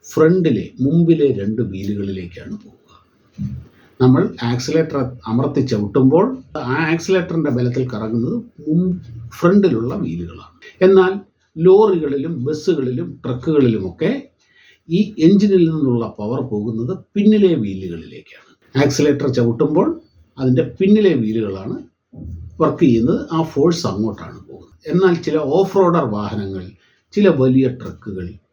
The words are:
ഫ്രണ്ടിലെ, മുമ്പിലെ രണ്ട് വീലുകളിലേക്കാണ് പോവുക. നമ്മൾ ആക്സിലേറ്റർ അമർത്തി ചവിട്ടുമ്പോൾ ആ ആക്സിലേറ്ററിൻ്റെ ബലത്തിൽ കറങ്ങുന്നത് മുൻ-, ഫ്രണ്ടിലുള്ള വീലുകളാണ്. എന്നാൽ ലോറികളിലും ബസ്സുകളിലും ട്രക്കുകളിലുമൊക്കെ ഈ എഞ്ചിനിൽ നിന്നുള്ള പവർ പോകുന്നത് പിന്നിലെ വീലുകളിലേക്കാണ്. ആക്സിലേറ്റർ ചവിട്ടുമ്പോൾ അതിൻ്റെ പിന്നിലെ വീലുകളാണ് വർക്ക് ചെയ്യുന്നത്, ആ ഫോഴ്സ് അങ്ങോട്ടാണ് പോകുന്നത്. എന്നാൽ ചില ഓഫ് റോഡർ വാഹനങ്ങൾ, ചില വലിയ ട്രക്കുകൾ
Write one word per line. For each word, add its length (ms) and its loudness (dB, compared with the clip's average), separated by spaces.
ഫ്രണ്ടിലെ, 520 2
മുമ്പിലെ 420 4
രണ്ട് 220 -4
വീലുകളിലേക്കാണ് 880 -8
പോവുക. 280 -20
നമ്മൾ 200 6
ആക്സിലേറ്റർ 480 -2
അമർത്തി 400 0
ചവിട്ടുമ്പോൾ 540 2
ആ 20 -4
ആക്സിലേറ്ററിൻ്റെ 640 -2
ബലത്തിൽ 360 -2
കറങ്ങുന്നത് 440 -4
മുൻ-, 300 0
ഫ്രണ്ടിലുള്ള 540 2
വീലുകളാണ്. 520 -10
എന്നാൽ 260 6
ലോറികളിലും 680 4
ബസ്സുകളിലും 600 -4
ട്രക്കുകളിലുമൊക്കെ 840 0
ഈ 120 0
എഞ്ചിനിൽ 440 4
നിന്നുള്ള 340 0
പവർ 240 -4
പോകുന്നത് 400 -4
പിന്നിലെ 380 4
വീലുകളിലേക്കാണ്. 840 -12
ആക്സിലേറ്റർ 540 2
ചവിട്ടുമ്പോൾ 500 2
അതിൻ്റെ 260 2
പിന്നിലെ 340 4
വീലുകളാണ് 540 -4
വർക്ക് 240 0
ചെയ്യുന്നത്, 360 4
ആ 40 0
ഫോഴ്സ് 380 2
അങ്ങോട്ടാണ് 460 -6
പോകുന്നത്. 280 -20
എന്നാൽ 320 4
ചില 140 -2
ഓഫ് 200 0
റോഡർ 260 4
വാഹനങ്ങൾ, 460 -6
ചില 140 4
വലിയ 240 4
ട്രക്കുകൾ 480 -12